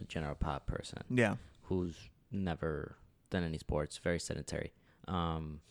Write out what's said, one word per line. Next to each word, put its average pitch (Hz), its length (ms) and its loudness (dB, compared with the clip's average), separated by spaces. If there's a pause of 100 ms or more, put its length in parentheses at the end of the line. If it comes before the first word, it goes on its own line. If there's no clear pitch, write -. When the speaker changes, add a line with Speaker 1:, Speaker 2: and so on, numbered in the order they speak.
Speaker 1:
a - 40 -6
general 73 300 -2
pop 71 320 0
person - 440 -4
Speaker 2:
Yeah. 117 260 6 (280)
Speaker 1:
who's 90 440 0 (240)
never 82 640 0 (340)
done 90 140 2
any 80 140 -2
sports, - 400 0
very 85 200 2
sedentary. - 540 -4 (340)
Um, 80 540 0 (100)